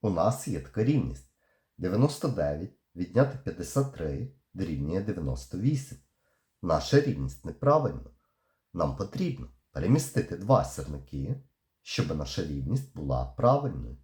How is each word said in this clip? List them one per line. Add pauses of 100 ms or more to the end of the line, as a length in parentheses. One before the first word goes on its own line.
У
нас
є
така
рівність. (480)
Дев'яносто
дев'ять (220)
відняти
п'ятдесят
три (220)
дорівнює
дев'яносто
вісім. (640)
Наша
рівність
неправильна. (640)
Нам
потрібно (240)
перемістити
два
сірники, (460)
щоб
наша
рівність
була
правильною.